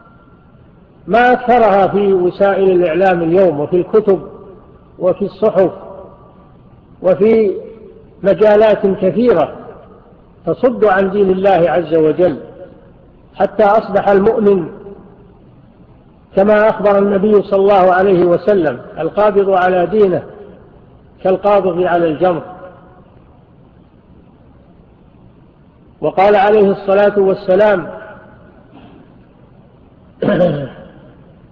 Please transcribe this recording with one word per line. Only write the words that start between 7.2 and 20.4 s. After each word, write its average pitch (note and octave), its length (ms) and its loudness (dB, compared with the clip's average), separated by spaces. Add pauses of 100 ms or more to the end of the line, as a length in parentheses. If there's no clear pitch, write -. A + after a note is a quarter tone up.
مجالات G#3 640 2
كثيرة F#3+ 680 0 (960)
تصد G#3 380 -2
عن G3 260 0
دين G3 200 0
الله F#3 400 2
عز E3 240 -4
وجل، D#3 440 0 (960)
حتى G3 300 -2
أصبح G3+ 440 0
المؤمن G3+ 600 0 (1700)
كما G#3 320 2
أخبر G3+ 300 0
النبي G3+ 440 2
صلى G3 180 -2
الله F#3+ 320 4
عليه F#3 320 2
وسلم: F3 560 0 (180)
"القابض G3 520 0
على F3+ 360 0
دينه F#3 360 0 (1000)